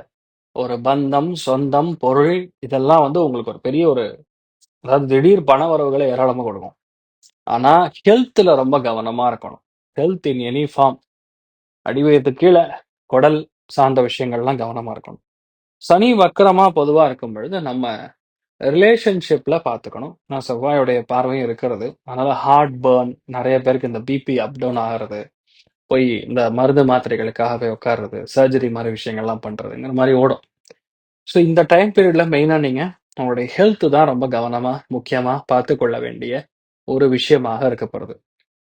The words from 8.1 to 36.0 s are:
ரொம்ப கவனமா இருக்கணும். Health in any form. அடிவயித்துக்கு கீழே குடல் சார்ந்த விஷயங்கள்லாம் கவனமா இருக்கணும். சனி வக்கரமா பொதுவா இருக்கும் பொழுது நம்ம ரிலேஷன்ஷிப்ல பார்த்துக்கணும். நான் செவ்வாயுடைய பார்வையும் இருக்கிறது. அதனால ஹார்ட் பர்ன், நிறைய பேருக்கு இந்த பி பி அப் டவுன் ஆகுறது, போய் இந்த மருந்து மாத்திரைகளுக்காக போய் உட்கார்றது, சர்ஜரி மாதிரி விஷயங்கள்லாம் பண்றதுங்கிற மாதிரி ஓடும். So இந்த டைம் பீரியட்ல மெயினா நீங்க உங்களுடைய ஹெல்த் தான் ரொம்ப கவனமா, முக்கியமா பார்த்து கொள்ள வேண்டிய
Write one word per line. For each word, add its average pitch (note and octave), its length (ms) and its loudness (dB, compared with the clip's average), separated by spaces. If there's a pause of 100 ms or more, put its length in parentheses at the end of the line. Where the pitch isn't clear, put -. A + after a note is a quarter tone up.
ரொம்ப C3+ 240 2
கவனமா A#2 480 -4
இருக்கணும். - 360 -6 (340)
Health F3 300 -2
in C3+ 120 -2
any B2 280 -4
form. C3+ 280 2 (920)
அடிவயித்துக்கு C#3 560 2
கீழே F3 200 6 (480)
குடல் D3 280 4 (280)
சார்ந்த C3 360 2
விஷயங்கள்லாம் B2 600 -4
கவனமா A#2 300 -10
இருக்கணும். - 300 -20 (600)
சனி G3 320 4
வக்கரமா F#3+ 500 4 (100)
பொதுவா D3+ 320 4
இருக்கும் B2+ 280 -6
பொழுது D#3 260 -10
நம்ம B2+ 320 -6 (680)
ரிலேஷன்ஷிப்ல F3 1040 2
பார்த்துக்கணும். A#2+ 500 -10 (120)
நான் C3 220 -10
செவ்வாயுடைய B2+ 580 0
பார்வையும் B2+ 400 -2
இருக்கிறது. A#2 400 -6 (180)
அதனால C3 300 -4
ஹார்ட் C#3 480 2
பர்ன், B2 300 2 (120)
நிறைய B2+ 340 -2
பேருக்கு C3 340 -2
இந்த A2 80 -8
பி C3 180 -4
பி C3+ 200 -6
அப் B2+ 200 -6
டவுன் B2+ 180 -4
ஆகுறது, A2 440 -6 (680)
போய் C3 160 2 (200)
இந்த A#2+ 240 -2
மருந்து C3 340 4
மாத்திரைகளுக்காக A#2 760 -2
போய் A#2 180 -6
உட்கார்றது, G#2+ 420 -6 (160)
சர்ஜரி C3 360 2
மாதிரி A#2 220 -6
விஷயங்கள்லாம் A2 540 -8
பண்றதுங்கிற A2+ 460 -12
மாதிரி C3 240 4
ஓடும். C3 260 0 (880)
So - 140 0
இந்த E3 240 4
டைம் F#3+ 260 4
பீரியட்ல F3 360 4
மெயினா D#3 300 2
நீங்க C#3 240 -2 (320)
உங்களுடைய B2 400 -4
ஹெல்த் G3+ 360 2
தான் D3 220 4
ரொம்ப B2+ 160 -2
கவனமா, A#2+ 460 -4 (140)
முக்கியமா B2+ 460 -4 (120)
பார்த்து B2+ 300 0
கொள்ள A#2 220 -2
வேண்டிய A#2+ 360 -8 (540)